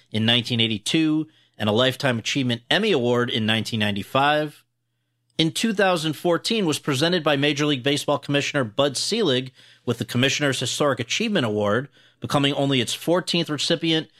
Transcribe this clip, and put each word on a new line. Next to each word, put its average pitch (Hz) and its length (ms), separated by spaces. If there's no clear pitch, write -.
in 110 160
nineteen 120 340
eighty-two 151 680
and 107 80
a 104 40
Lifetime 127 480
Achievement 123 500
Emmy 196 220
Award 120 380
in 110 160
nineteen 110 340
ninety-five. 139 840
In 160 120
two 226 220
thousand 180 400
fourteen, 175 540
was 147 120
presented 156 460
by 147 120
Major 147 300
League 143 160
Baseball 143 360
Commissioner 143 440
Bud 131 340
Selig 135 560
with 120 140
the 120 60
Commissioner's 135 560
Historic 135 400
Achievement 196 460
Award, 104 420
becoming 143 340
only 139 260
its 110 140
fourteenth 170 560
recipient 160 580